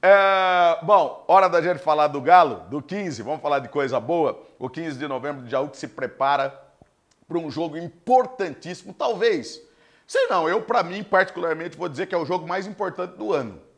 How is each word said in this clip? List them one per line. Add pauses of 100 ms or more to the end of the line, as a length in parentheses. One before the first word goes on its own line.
É,
bom,
hora
da
gente
falar
do
Galo,
do
quinze.
Vamos
falar
de
coisa
boa. (140)
O
quinze
de
novembro
de
Jaú
que
se
prepara (720)
pra
um
jogo
importantíssimo.
Talvez, (480)
sei
não,
eu
pra
mim
particularmente
vou
dizer
que
é
o
jogo
mais
importante
do
ano. (200)